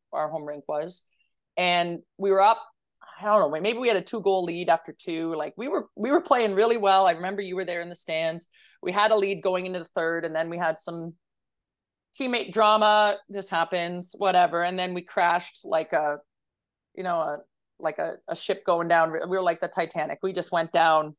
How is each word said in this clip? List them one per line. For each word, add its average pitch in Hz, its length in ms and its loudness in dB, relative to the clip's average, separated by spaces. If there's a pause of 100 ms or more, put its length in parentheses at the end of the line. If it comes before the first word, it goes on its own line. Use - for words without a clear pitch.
(120)
our 151 160 -4
home 151 160 -8
rink 147 220 -12
was. 156 380 -8 (520)
And 175 440 0 (180)
we 196 120 0
were 190 120 6
up, 220 200 4 (580)
I 190 40 -12
don't 208 160 4 (120)
know, 156 80 -4
maybe 220 180 -2
we 247 100 0
had 214 80 4
a 180 60 0
two-goal 190 420 0
lead 175 240 -4
after 165 240 0
two. 165 420 -6
Like, 151 220 -6
we 240 120 -6
were, 339 260 -2
we 226 160 -4
were 311 120 4
playing 233 320 2
really 233 240 4
well. 196 280 4
I 175 60 6
remember 185 300 -6
you 180 140 -8
were 185 80 -4
there 170 160 -6
in 170 100 -10
the 175 60 -14
stands. 165 520 -4 (340)
We 180 80 -4
had 208 220 2
a 220 40 6
lead 196 260 -2
going 185 240 -2
into 185 120 -6
the 165 60 -10
third, 165 400 -4
and 160 100 -6
then 165 160 -4
we 170 80 -8
had 165 200 -2
some 170 360 -10 (1000)
teammate 247 380 -4
drama. 214 640 6 (120)
This 196 200 -10
happens, 175 680 -2
whatever. 180 440 4
And 180 160 -2
then 180 160 -4
we 175 80 -6
crashed 175 640 -2
like 160 280 -2
a, 151 260 0 (760)
you 190 80 -10
know, 175 140 -2
a, 156 220 -4 (400)
like 156 200 -4
a, 170 160 -4 (140)
a 170 80 -6
ship - 280 -6
going 170 240 0
down. 165 240 4
We 160 140 -4
were 185 160 -2
like 170 180 0
the 170 80 -4
Titanic. 160 540 -4
We 190 100 -4
just 180 200 -6
went 165 200 -2
down 160 460 4